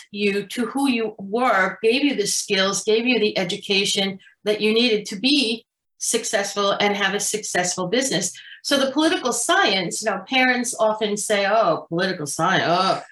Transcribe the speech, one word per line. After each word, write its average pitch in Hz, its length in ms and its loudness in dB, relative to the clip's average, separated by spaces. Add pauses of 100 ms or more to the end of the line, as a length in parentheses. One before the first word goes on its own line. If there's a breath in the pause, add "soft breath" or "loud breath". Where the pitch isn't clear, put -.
(120)
you 202 360 0
to 240 200 -4
who 269 220 0
you 226 280 -2
were, 196 640 0
gave 247 220 4
you 277 100 2
the 202 140 -2
skills, 196 560 0
gave 226 240 2
you 240 120 2
the 208 160 0
education 196 840 -2 (240 loud breath)
that 208 180 0
you 214 100 2
needed 226 360 2
to 214 80 -10
be 233 500 0 (320)
successful 202 800 -2
and 202 160 2
have 196 200 0
a 202 40 -4
successful 185 680 -4
business. 247 440 0 (320 loud breath)
So 285 140 2
the 269 140 0
political 311 420 0
science, 226 720 0
you 214 80 0
know, 190 160 -6
parents 254 500 0
often 214 400 0
say, 202 300 0
"Oh, 196 400 2
political 175 400 -2
science, 160 400 0
oh." 175 340 2 (100)